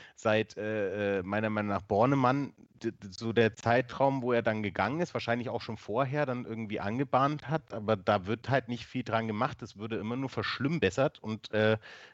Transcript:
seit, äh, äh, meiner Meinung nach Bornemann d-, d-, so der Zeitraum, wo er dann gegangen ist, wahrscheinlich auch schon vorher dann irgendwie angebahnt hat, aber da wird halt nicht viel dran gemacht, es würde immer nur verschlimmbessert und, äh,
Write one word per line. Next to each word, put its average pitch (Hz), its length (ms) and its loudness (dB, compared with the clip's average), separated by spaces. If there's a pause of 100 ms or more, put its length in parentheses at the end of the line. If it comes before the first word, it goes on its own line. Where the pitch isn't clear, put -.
(160)
seit, 110 400 2
äh, 101 640 -2
äh, 92 40 -2
meiner 104 260 0
Meinung 107 200 0
nach 98 120 0
Bornemann 131 720 2 (280)
d-, 113 120 -4
d-, - 180 -14
so 113 220 -6
der 113 240 6
Zeitraum, 131 640 2
wo 123 100 0
er 117 100 4
dann 107 220 0
gegangen 101 380 0
ist, 175 120 -2
wahrscheinlich 117 360 -2
auch 113 120 -4
schon 113 140 -8
vorher 131 500 -2
dann 123 200 -4
irgendwie 110 340 -6
angebahnt 131 720 0
hat, 156 240 -4
aber 107 240 0
da 95 280 2
wird 113 220 -4
halt 123 220 0
nicht 120 160 -8
viel 127 180 -6
dran 113 240 -2
gemacht, 110 340 -2
es - 140 -12
würde 107 220 -6
immer 107 180 -4
nur 135 140 -4
verschlimmbessert 135 920 0
und, 107 320 -8
äh, 107 260 4 (360)